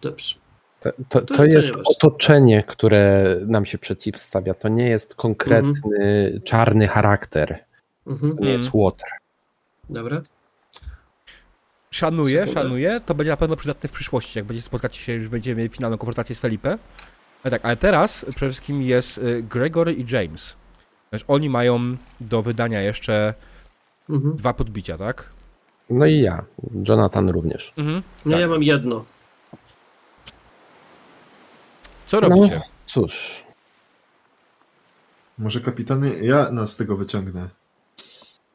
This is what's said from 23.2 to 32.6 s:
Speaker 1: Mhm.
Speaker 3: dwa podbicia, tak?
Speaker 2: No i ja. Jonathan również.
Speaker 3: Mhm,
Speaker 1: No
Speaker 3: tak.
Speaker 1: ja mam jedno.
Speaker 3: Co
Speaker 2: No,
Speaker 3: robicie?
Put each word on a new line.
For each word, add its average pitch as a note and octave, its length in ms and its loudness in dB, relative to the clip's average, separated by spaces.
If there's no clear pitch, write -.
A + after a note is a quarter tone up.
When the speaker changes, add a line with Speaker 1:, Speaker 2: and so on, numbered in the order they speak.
Speaker 1:
Mhm. D3+ 260 0
Speaker 3:
dwa B2+ 180 -2
podbicia, G#2 440 -6
tak? G2+ 320 -10
Speaker 2:
No B2+ 160 4
i D#3 160 6
ja. F2 220 0
Jonathan G#2 420 4
również. E2 480 -4
Speaker 3:
Mhm, D#3 260 -4
Speaker 1:
No D3+ 60 0
Speaker 3:
tak. E3+ 100 2
Speaker 1:
ja F3 60 0
mam D#3+ 160 0
jedno. B2 420 0
Speaker 3:
Co G#3+ 140 2
Speaker 2:
No, F3+ 80 6
Speaker 3:
robicie? F3+ 320 6